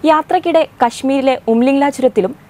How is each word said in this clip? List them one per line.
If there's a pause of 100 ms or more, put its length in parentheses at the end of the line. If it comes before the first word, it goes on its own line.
യാത്രക്കിടെ (180)
കശ്മീരിലെ (120)
ഉംലിംഗ്ല
ചുരത്തിലും (160)